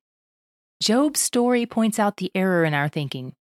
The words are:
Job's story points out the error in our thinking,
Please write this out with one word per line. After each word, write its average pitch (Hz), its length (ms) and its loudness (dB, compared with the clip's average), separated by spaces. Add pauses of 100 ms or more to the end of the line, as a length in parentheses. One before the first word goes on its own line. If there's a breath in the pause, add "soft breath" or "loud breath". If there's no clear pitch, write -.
(840)
Job's 277 380 0
story 240 460 0
points 220 320 0
out 202 180 0
the - 180 -6
error 185 300 2
in 156 80 2
our 143 160 0
thinking, 135 460 -8 (120)